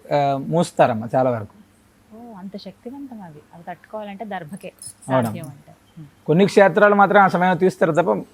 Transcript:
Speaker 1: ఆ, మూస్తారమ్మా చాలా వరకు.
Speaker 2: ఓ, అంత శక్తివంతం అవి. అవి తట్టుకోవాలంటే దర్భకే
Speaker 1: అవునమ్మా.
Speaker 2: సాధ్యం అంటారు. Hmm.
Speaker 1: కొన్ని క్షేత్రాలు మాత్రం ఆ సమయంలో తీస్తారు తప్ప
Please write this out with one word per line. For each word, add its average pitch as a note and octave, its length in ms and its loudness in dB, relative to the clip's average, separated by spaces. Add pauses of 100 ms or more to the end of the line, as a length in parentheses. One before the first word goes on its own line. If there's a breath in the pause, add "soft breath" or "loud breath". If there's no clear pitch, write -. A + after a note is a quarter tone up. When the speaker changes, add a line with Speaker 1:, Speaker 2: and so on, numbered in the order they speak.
(140)
Speaker 1:
ఆ, C#3 340 0
మూస్తారమ్మా C3 680 2
చాలా C3 160 2
వరకు. A2 220 -6 (640)
Speaker 2:
ఓ, A#3 240 -18
అంత F#3+ 180 -14
శక్తివంతం B3 680 -16
అవి. D3+ 180 -18 (140)
అవి E3+ 140 -20
తట్టుకోవాలంటే G#3 560 -14
దర్భకే F#3 440 -12
Speaker 1:
అవునమ్మా. - 540 -6
Speaker 2:
సాధ్యం G2 220 -8
అంటారు. - 560 -20
Hmm. D3 100 -20 (160)
Speaker 1:
కొన్ని F3 200 4
క్షేత్రాలు G3+ 480 2
మాత్రం G3+ 280 6
ఆ F#3 60 4
సమయంలో F3+ 300 2
తీస్తారు F#3 340 0
తప్ప F3 420 0